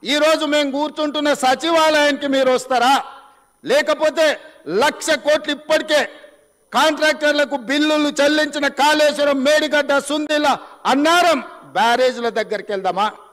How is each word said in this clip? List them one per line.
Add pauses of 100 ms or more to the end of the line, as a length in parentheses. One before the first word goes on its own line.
(120)
ఈరోజు (100)
మేము
కూర్చుంటున్న (140)
సచివాలయానికి
మీరు
వస్తారా? (720)
లేకపోతే (560)
లక్ష (160)
కోట్లు
ఇప్పటికే (720)
కాంట్రాక్టర్లకు (120)
బిల్లులు
చెల్లించిన (120)
కాళేశ్వరం,
మేడిగడ్డ, (180)
సుందిల్ల, (420)
అన్నారం (380)
బ్యారేజ్ల (120)
దగ్గరికి
వెళ్దామా? (240)